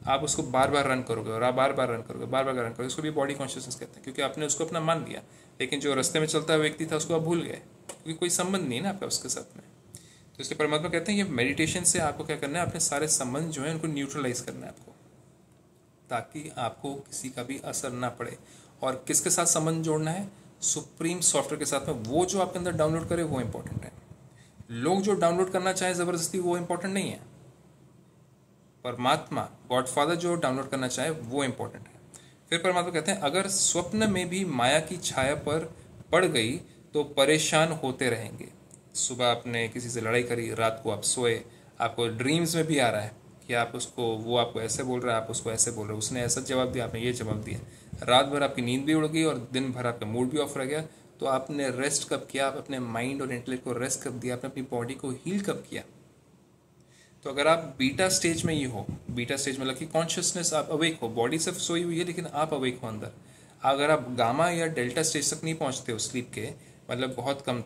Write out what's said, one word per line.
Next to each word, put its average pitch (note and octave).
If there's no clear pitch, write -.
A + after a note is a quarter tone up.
आप C#3
उसको D#3
बार C3+
बार C#3+
run B2+
करोगे A2+
और A2+
आप B2
बार C3
बार C3
run A#2
करोगे, B2+
बार C3
बार C3
रन B2
करोगे, A#2
उसको C3
भी D3+
body C#3+
consciousness B2+
कहते -
हैं, -
क्योंकि C3+
आपने C#3
उसको D3
अपना E3
मान D#3+
लिया। -
लेकिन C#3
जो C#3
रास्ते C3
में D#3
चलता D#3+
हुआ D#3
व्यक्ति D3+
था D#3
उसको D3+
आप D#3+
भूल E3
गए, -
क्योंकि -
कोई F3
संबंध F#3
नहीं B2+
है D#3
ना G3
आपका F#3+
उसके -
साथ -
में। -
तो C#3
इसलिए -
परमात्मा D3+
कहते E3+
हैं G3+
ये G3+
मेडिटेशन D3+
से F3+
आपको D3+
क्या D3+
करना D3
है, E3+
अपने -
सारे D3
संबंध D3
जो D3
हैं D#3
उनको D#3+
neutralize C#3
करना C3
है -
आपको, -
ताकि D3
आपको C3+
किसी C3+
का B2
भी C3
असर C3+
ना B2
पड़े। -
और C3
किसके D#3
साथ E3+
संबंध D#3+
जोड़ना D#3
है? G3
सुप्रीम E3
सॉफ्टवेयर D3
के D3
साथ C#3
में। D3+
वो B2
जो G3
आपके F3+
अंदर F3
download D#3+
करे E3+
वो C#3
important -
है। -
लोग D3+
जो G3+
download F3+
करना F#3
चाहे F#3
ज़बरदस्ती, F3
वो F3
important F3
नहीं F#3
है। -
परमात्मा, B2
Godfather D3
जो F3
download C3+
करना C3
चाहे B2+
वो C#3
important -
है। -
फिर E3+
परमात्मा F3+
कहते D3+
हैं, C#3+
"अगर E3+
स्वप्न G#3
में F3+
भी F#3
माया C3+
की E3
छाया C#3
पर D3+
पड़ F3+
गई C#3
तो D3+
परेशान D#3
होते C3+
रहेंगे।" A2
सुबह B2
आपने A#2
किसी A#2+
से A#2+
लड़ाई A#2+
करी, A#2
रात A2
को A2+
आप G2+
सोए, A#2
आपको A#2
dreams D3+
में D#3+
भी D#3
आ B2
रहा G#2+
है A2
कि B2
आप A#2+
उसको, A#2
वो A2+
आपको A#2
ऐसे A2+
बोल B2+
रहा B2
है, A2
आप A2
उसको A2+
ऐसे A2
बोल G#2+
रहे G#2+
हो, G#2+
उसने B2
ऐसा A#2+
जवाब B2+
दिया, A#2+
आपने A2+
ये B2
जवाब G#2+
दिया, A2
रात B2+
भर C#3+
आपकी C3+
नींद B2+
भी D3+
उड़ D#3
गई D#3+
और B2+
दिन C3
भर B2
आपका A2+
mood B2
भी D3+
ऑफ C#3+
रह C3+
गया, D3+
तो C3
आपने C3+
rest C3+
कब C3+
किया? C3+
आप C3+
अपने C3+
mind B2
और B2+
intellect B2
को B2+
rest B2+
कब B2
दिया? B2
आपने B2+
अपनी C3
body B2
को C3
हील F3+
कब -
किया? -
तो D3
अगर C#3+
आप E3
beta C#3+
stage E3+
में E3
ही D3
हो, A2+
beta B2
stage C3+
मतलब C3
कि D#3+
consciousness E3
आप D3
awake D#3+
हो, A2+
body A#2+
सिर्फ E3+
सोई E3+
हुई E3+
है F3
लेकिन E3+
आप D#3
awake C3
हो A#2+
अंदर, G#2+
अगर C#3
आप B2+
gamma B2+
या E3
delta D#3
stage D3+
तक D3+
नहीं D#3+
पहुंचते C3
हो A2
sleep B2
के, A#2
मतलब B2+
बहुत C3
कम A#2+